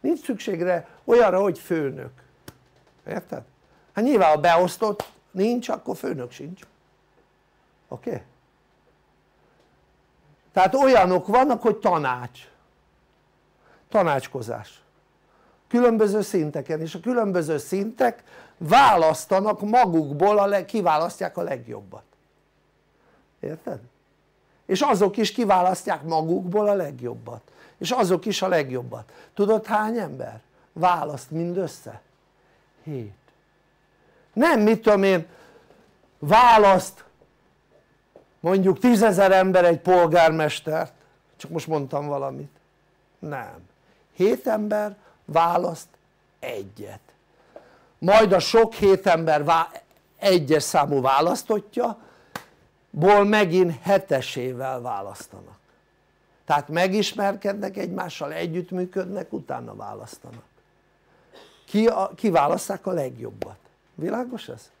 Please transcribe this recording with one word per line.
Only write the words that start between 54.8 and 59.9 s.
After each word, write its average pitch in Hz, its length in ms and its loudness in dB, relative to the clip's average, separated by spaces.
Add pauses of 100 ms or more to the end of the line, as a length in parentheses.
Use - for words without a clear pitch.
választanak. 98 760 -14 (880)
Tehát 147 240 -2
megismerkednek 196 1080 -4
egymással, 175 560 -8
együttműködnek, 180 1000 -8
utána 123 420 -12
választanak. 107 720 -18 (1200)